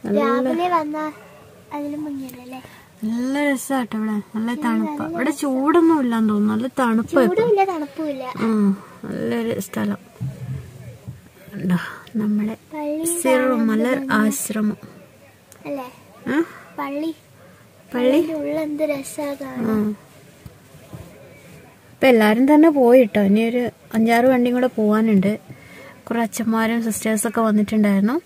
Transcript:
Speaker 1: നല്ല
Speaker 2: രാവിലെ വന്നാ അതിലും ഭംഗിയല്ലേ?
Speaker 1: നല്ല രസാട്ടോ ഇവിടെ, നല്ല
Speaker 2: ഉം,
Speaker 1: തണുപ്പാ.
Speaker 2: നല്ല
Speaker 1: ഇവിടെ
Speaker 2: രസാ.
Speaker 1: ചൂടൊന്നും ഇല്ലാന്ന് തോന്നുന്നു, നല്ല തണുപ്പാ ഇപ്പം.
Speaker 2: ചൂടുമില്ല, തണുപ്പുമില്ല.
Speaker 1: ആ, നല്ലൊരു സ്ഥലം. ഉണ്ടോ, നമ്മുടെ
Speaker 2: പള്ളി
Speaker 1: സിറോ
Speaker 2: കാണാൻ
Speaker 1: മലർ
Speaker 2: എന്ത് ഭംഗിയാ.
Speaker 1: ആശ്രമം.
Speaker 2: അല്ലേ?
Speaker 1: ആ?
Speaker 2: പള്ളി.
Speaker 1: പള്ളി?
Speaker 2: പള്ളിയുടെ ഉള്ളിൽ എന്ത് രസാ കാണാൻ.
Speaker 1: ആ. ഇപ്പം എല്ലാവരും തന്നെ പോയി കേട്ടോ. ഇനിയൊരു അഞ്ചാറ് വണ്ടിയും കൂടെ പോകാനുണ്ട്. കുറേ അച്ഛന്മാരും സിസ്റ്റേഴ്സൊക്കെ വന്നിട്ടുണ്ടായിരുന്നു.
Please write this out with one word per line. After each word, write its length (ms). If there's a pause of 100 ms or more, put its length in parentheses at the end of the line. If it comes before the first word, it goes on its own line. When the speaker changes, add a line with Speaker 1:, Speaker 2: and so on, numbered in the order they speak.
Speaker 1:
നല്ല 160
Speaker 2:
രാവിലെ 460 (100)
വന്നാ 280 (720)
അതിലും 320
ഭംഗിയല്ലേ? 540 (480)
Speaker 1:
നല്ല 260 (160)
രസാട്ടോ 480
ഇവിടെ, 180 (180)
നല്ല 180
Speaker 2:
ഉം, 120
Speaker 1:
തണുപ്പാ. 400
Speaker 2:
നല്ല 100
Speaker 1:
ഇവിടെ 160
Speaker 2:
രസാ. 120
Speaker 1:
ചൂടൊന്നും 640
ഇല്ലാന്ന് 280
തോന്നുന്നു, 220
നല്ല 120 (160)
തണുപ്പാ 400
ഇപ്പം. 140
Speaker 2:
ചൂടുമില്ല, 360
തണുപ്പുമില്ല. 520 (220)
Speaker 1:
ആ, 20 (560)
നല്ലൊരു 500 (120)
സ്ഥലം. 340 (1600)
ഉണ്ടോ, 200 (420)
നമ്മുടെ 340 (180)
Speaker 2:
പള്ളി 340 (140)
Speaker 1:
സിറോ 240
Speaker 2:
കാണാൻ 240
Speaker 1:
മലർ 300
Speaker 2:
എന്ത് 140
ഭംഗിയാ. 140
Speaker 1:
ആശ്രമം. 520 (880)
Speaker 2:
അല്ലേ? 180 (460)
Speaker 1:
ആ? 40 (440)
Speaker 2:
പള്ളി. 320 (800)
Speaker 1:
പള്ളി? 260
Speaker 2:
പള്ളിയുടെ 220
ഉള്ളിൽ 240
എന്ത് 180 (100)
രസാ 360 (120)
കാണാൻ. 300
Speaker 1:
ആ. 60 (2250)
ഇപ്പം 200
എല്ലാവരും 380
തന്നെ 180 (120)
പോയി 240
കേട്ടോ. 260
ഇനിയൊരു 320 (360)
അഞ്ചാറ് 360
വണ്ടിയും 240
കൂടെ 120 (100)
പോകാനുണ്ട്. 520 (760)
കുറേ 180
അച്ഛന്മാരും 580
സിസ്റ്റേഴ്സൊക്കെ 600
വന്നിട്ടുണ്ടായിരുന്നു. 680 (120)